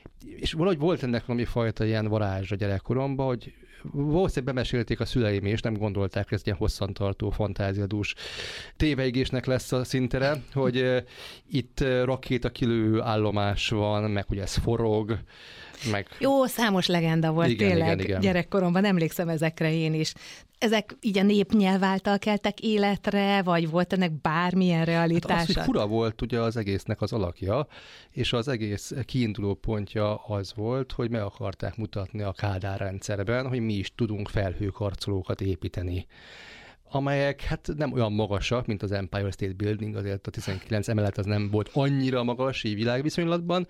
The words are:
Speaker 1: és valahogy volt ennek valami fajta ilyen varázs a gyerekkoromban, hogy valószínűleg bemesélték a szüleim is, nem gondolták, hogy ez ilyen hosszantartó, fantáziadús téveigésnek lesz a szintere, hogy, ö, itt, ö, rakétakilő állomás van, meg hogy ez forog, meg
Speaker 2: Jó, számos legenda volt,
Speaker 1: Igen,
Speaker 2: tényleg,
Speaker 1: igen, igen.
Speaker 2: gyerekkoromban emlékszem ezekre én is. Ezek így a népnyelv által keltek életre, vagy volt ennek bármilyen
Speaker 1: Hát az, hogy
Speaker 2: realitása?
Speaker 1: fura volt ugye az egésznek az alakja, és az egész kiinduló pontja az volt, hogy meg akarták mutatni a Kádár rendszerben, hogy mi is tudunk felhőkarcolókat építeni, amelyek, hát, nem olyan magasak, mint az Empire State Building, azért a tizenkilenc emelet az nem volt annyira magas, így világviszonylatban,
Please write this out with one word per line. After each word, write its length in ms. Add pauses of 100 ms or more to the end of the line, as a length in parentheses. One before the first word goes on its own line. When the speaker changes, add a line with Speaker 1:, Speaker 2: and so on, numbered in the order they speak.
(260)
Speaker 1:
és 280
valahogy 260
volt 240
ennek 220
valami 200
fajta 400
ilyen 220
varázs 440
a 40
gyerekkoromban, 720
hogy 260 (380)
valószínűleg 640
bemesélték 440
a 60
szüleim 400
is, 160
nem 120
gondolták, 560
hogy 80
ez 80
ilyen 120
hosszantartó, 720
fantáziadús 840 (640)
téveigésnek 680
lesz 260
a 120
szintere, 600 (100)
hogy, 240
ö, 200 (520)
itt, 300
ö, 240
rakétakilő 960
állomás 680
van, 420
meg 160
hogy 120
ez 160
forog, 640 (720)
meg 160 (120)
Speaker 2:
Jó, 260
számos 420
legenda 440
volt, 180
Speaker 1:
Igen, 200
Speaker 2:
tényleg, 240
Speaker 1:
igen, 120
igen. 140
Speaker 2:
gyerekkoromban 640
emlékszem 440
ezekre 440
én 200
is. 200 (440)
Ezek 440
így 160
a 60
népnyelv 600
által 340
keltek 420
életre, 840
vagy 280
volt 240
ennek 180 (100)
bármilyen 560
Speaker 1:
Hát 100
az, 60
hogy 60
Speaker 2:
realitása? 640
Speaker 1:
fura 260
volt 340
ugye 180
az 180
egésznek 440
az 120
alakja, 540 (420)
és 240
az 140
egész 440 (140)
kiinduló 480
pontja 600
az 400
volt, 360
hogy 180
meg 120
akarták 560
mutatni 440
a 100
Kádár 480
rendszerben, 680
hogy 120
mi 140
is 220
tudunk 340
felhőkarcolókat 1120
építeni, 640 (840)
amelyek, 500
hát, 360
nem 160
olyan 200
magasak, 520
mint 180
az 80
Empire 400
State 220
Building, 420
azért 320
a 40
tizenkilenc 560
emelet 300
az 80
nem 240
volt 240
annyira 500
magas, 400
így 120
világviszonylatban, 960